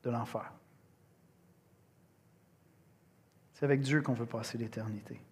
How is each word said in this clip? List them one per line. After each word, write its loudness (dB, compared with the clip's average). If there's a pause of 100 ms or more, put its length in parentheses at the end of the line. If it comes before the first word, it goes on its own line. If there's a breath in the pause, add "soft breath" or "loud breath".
de 0
l'enfer. -2 (3000)
C'est -2
avec 6
Dieu 4
qu'on 2
veut 0
passer -4
l'éternité -6 (140)